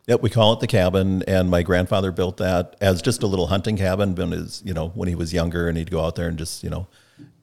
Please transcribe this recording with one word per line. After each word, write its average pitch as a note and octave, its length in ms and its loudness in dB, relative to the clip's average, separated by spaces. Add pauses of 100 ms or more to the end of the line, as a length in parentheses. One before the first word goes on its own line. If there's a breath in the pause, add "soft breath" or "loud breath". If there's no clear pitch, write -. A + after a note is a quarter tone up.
Yep, A#2+ 160 4
we A#2 80 2
call A2 240 6
it A#2 60 -6
the B2 60 -2
cabin, F#2+ 580 2
and F#2 260 2
my F2 120 4
grandfather F#2 480 2
built F2+ 280 -2
that F2+ 420 0
as F#2+ 220 2
just - 200 0
a A#2 40 0
little F#2 220 0
hunting G2+ 280 -2
cabin. G2 380 0
When E2+ 160 -4
his, E2+ 340 -8
you G2 80 -8
know, D#2+ 160 -4
when F2+ 200 -6
he F2 60 -2
was E2+ 200 -6
younger, E2+ 340 0
and E2 80 -2
he'd E2 140 -6
go E2 120 -2
out E2 140 -4
there F2 100 -4
and E2 120 -6
just, - 260 -10
you F2 60 -6
know, E2 180 -8 (540 loud breath)